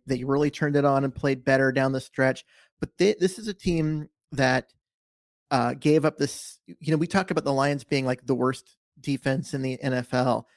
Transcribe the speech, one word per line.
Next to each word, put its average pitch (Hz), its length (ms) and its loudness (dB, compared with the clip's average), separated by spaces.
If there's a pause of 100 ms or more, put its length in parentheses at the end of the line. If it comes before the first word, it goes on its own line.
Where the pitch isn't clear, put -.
they 127 180 -4
really 143 280 2
turned 147 240 -2
it 143 80 4
on 139 200 2
and 135 120 -4
played 135 300 -2
better 135 260 4
down 135 200 2
the 131 100 -2
stretch. - 420 -2 (360)
But - 180 -8
they, 202 200 4
this 185 220 0
is 220 80 -12
a 202 60 -8
team 156 560 -2 (240)
that, 131 400 0 (800)
uh, 127 240 0
gave 151 280 4
up 151 140 0
this, - 480 -8
you - 260 -8
know, 156 60 4
we 170 100 -2
talk 185 240 0
about 156 140 -2
the 139 80 0
Lions 139 320 0
being, 135 200 -2
like, 127 200 -4
the 131 100 0
worst 127 400 -2 (240)
defense 135 540 -4
in 135 80 -6
the 131 200 -6
N 135 120 -2
F 127 200 -4
L. 123 440 0